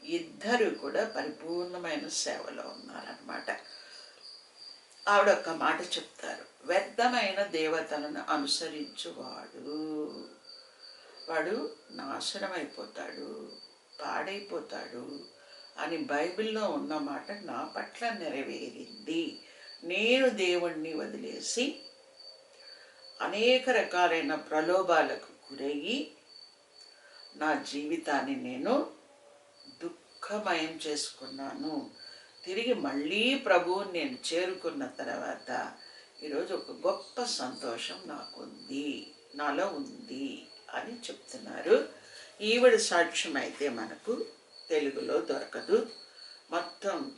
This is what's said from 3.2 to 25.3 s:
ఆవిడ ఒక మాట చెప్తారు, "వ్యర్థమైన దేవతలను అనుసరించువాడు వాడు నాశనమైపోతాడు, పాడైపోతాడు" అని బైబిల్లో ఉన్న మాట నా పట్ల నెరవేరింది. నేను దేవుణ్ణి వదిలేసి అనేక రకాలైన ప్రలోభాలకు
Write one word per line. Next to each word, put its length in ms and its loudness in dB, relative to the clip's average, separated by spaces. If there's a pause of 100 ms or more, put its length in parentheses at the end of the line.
ఆవిడ 200 8
ఒక 200 4
మాట 320 2
చెప్తారు, 840 -8
"వ్యర్థమైన 760 4
దేవతలను 880 0
అనుసరించువాడు 1300 -2 (1600)
వాడు 420 0 (200)
నాశనమైపోతాడు, 1600 -6 (500)
పాడైపోతాడు" 1200 -6 (580)
అని 180 -2
బైబిల్లో 760 0
ఉన్న 280 -2
మాట 320 -4
నా 460 -6
పట్ల 320 -4
నెరవేరింది. 1300 -4 (440)
నేను 440 6
దేవుణ్ణి 680 2
వదిలేసి 840 -2 (1400)
అనేక 500 6
రకాలైన 640 4
ప్రలోభాలకు 1200 2